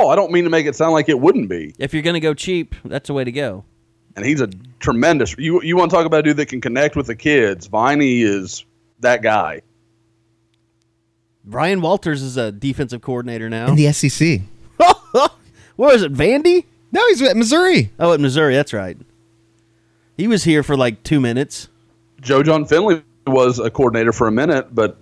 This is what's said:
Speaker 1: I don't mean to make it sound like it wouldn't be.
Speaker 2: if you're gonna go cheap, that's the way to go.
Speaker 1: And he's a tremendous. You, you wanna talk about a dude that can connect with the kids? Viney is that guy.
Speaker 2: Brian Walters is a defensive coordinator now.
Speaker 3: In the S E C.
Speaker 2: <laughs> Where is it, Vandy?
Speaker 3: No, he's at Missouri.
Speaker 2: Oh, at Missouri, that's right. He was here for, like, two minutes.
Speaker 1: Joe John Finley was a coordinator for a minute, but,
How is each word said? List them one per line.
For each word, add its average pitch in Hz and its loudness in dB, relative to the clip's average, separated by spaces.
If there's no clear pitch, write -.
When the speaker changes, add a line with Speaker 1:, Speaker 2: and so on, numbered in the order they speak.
Speaker 1:
I 147 4
don't 180 0
mean 175 2
to 170 0
make 160 2
it 143 -4
sound 160 0
like 151 2
it 147 2
wouldn't 160 2
be. 82 -10
Speaker 2:
if 135 -8
you're 156 -4
gonna 170 -2
go 156 -2
cheap, 175 -6
that's - -10
the 143 -8
way 139 -2
to 123 -6
go. 120 -8
Speaker 1:
And 101 -10
he's 143 -2
a 110 -2
tremendous. 131 0
You, 160 -2
you 165 -2
wanna 175 2
talk 170 2
about 156 2
a - -8
dude 147 0
that 147 -4
can 127 -10
connect 135 -2
with 139 -4
the 117 -8
kids? 107 0
Viney 123 0
is 101 -4
that 120 0
guy. 101 -2
Speaker 2:
Brian 156 -2
Walters 160 -2
is 127 -8
a 113 -4
defensive 123 -8
coordinator 120 -8
now. 113 -4
Speaker 3:
In 143 2
the 151 4
S 147 -2
E 143 0
C. 151 -2
Speaker 2:
<laughs> - 0
Where 269 4
is 226 4
it, 147 -4
Vandy? 285 2
Speaker 3:
No, 453 2
he's 294 2
at 226 2
Missouri. 240 2
Speaker 2:
Oh, 170 4
at 151 2
Missouri, 139 2
that's 143 0
right. 95 -8
He 185 -2
was 214 2
here 151 4
for, 147 0
like, 120 0
two 151 0
minutes. 123 -4
Speaker 1:
Joe 135 2
John 156 2
Finley 165 2
was 127 2
a 113 -4
coordinator 117 2
for 113 0
a 110 0
minute, 131 -2
but, 107 -2